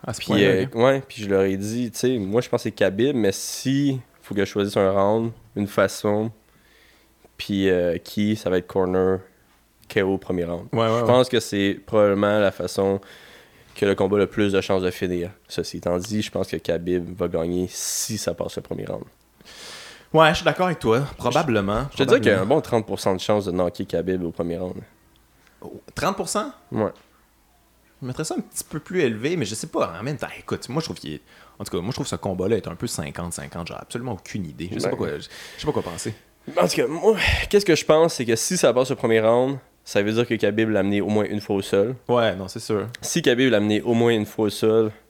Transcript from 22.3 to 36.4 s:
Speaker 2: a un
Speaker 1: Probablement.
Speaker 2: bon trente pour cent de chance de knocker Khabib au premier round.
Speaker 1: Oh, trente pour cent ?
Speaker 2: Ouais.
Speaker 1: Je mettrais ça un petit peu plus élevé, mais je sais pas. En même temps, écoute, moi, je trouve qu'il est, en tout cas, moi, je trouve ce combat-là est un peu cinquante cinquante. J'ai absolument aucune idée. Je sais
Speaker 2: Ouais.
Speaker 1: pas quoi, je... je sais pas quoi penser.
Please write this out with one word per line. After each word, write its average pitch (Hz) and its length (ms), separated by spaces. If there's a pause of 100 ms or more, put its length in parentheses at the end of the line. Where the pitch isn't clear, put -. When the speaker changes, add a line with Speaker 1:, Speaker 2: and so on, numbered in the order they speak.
Speaker 2:
a 101 40
un - 40
Speaker 1:
Probablement. 107 180
Speaker 2:
bon 151 40
trente 113 260
pour 98 140
cent 98 140
de 92 60
chance 104 260
de 92 60
knocker 90 340
Khabib 90 360
au 85 80
premier 85 280
round. 92 160 (880)
Speaker 1:
Oh, - 180 (140)
trente 190 220
pour 180 120
cent ? 220 220 (200)
Speaker 2:
Ouais. 110 200 (1120)
Speaker 1:
Je 131 40
mettrais 131 180
ça 349 120
un 262 40
petit - 240
peu 160 160
plus 185 200
élevé, 127 360
mais 139 80
je 104 100
sais 160 140
pas. 87 300
En 104 40
même 139 140
temps, 87 100 (120)
écoute, - 300
moi, - 120
je - 60
trouve 92 120
qu'il 78 160
est, - 60 (380)
en 98 60
tout - 120
cas, 87 40
moi, 95 100
je 131 60
trouve 139 100
ce 95 100
combat-là 95 400
est 90 120
un 82 60
peu 120 140
cinquante 85 440
cinquante. 76 360
J'ai - 100
absolument 120 340
aucune 95 320
idée. 80 280
Je - 80
sais - 60
Speaker 2:
Ouais. 98 40
Speaker 1:
pas 131 60
quoi, 92 140
je... 71 120
je - 380
sais 147 60
pas 147 60
quoi 110 100
penser. 90 300 (480)